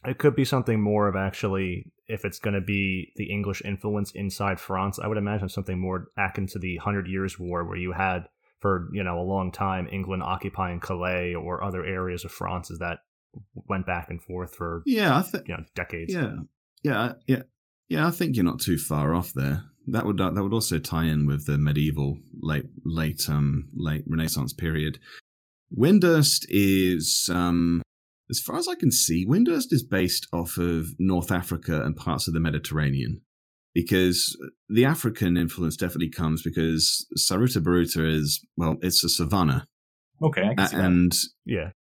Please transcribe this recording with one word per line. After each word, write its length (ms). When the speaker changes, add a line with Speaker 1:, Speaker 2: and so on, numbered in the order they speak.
Speaker 1:
It 140
could 180
be 80
something 360
more 280
of 80
actually, 720
if 160
it's 160
gonna 220
be 560
the 120
English 360
influence 460
inside 500
France, 380
I 80
would 100
imagine 320
something 280
more 300
akin 300
to 120
the 180
Hundred 320
Years' 280
War, 280
where 100
you 160
had 380
for, 300
you 120
know, 140
a 60
long 300
time 360
England 320
occupying 600
Calais 520
or 300
other 220
areas 400
of 60
France 380
as 100
that 200
went 320
back 240
and 120
forth 320
for, 320
Speaker 2:
Yeah, 320
I 40
thi-, 260
Speaker 1:
you 80
know, 80
decades. 380
Speaker 2:
yeah, 220
yeah, 300
yeah, 180
yeah. 180
I 60
think 240
you're 80
not 160
too 180
far 380
off 180
there. 300
That 180
would, 140
uh, 120
that 120
would 80
also 260
tie 280
in 200
with 200
the 120
medieval 600
late, 240
late, 460
um, 440
late 340
Renaissance 440
period. 480
Windurst 720
is, 840
um, 500
as 100
far 180
as 100
I 80
can 160
see, 340
Windurst 480
is 100
based 480
off 260
of 300
North 320
Africa 520
and 120
parts 320
of 60
the 60
Mediterranean, 840
because 640
the 180
African 500
influence 400
definitely 360
comes 320
because 640
Saruta 440
Baruta 460
is, 380
well, 260
it's 220
a 60
savanna. 580
Speaker 3:
Okay, 220
I 100
can 60
Speaker 2:
A-, 80
Speaker 3:
see 80
that. 100
Speaker 2:
and, 280
Speaker 1:
Yeah. 240